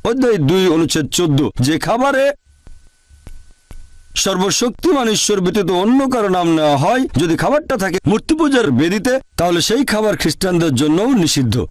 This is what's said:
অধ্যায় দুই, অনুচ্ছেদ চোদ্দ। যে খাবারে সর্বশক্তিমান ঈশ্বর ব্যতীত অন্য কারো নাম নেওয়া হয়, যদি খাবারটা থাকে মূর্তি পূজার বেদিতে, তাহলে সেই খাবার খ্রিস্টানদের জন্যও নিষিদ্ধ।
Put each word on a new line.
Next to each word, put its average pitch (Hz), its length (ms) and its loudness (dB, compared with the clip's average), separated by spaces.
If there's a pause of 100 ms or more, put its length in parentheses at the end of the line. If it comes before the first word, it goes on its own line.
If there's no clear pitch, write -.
অধ্যায় 233 340 0
দুই, 180 300 2
অনুচ্ছেদ 160 400 0
চোদ্দ। 147 420 0 (100)
যে 143 200 0
খাবারে 269 540 0 (1800)
সর্বশক্তিমান 220 960 -2
ঈশ্বর 202 320 -2
ব্যতীত 185 300 -2
অন্য 247 380 2
কারো 220 200 0
নাম 175 260 0
নেওয়া 151 220 2
হয়, 185 300 0 (100)
যদি 160 200 0
খাবারটা 262 400 0
থাকে 185 300 -2
মূর্তি 226 280 2
পূজার 269 360 2
বেদিতে, 196 480 0 (180)
তাহলে 175 240 0
সেই 240 240 0
খাবার 214 320 0
খ্রিস্টানদের 170 580 0
জন্যও 160 380 2
নিষিদ্ধ। 127 580 0